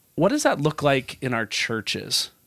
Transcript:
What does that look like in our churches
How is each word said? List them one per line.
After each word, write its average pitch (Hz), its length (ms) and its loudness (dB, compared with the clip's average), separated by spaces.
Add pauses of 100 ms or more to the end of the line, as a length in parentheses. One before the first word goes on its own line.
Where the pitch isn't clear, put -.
(160)
What 170 140 4
does 294 140 0
that 277 180 2
look 151 220 0
like 139 380 2
in 127 120 -2
our 117 120 0
churches - 840 -4 (180)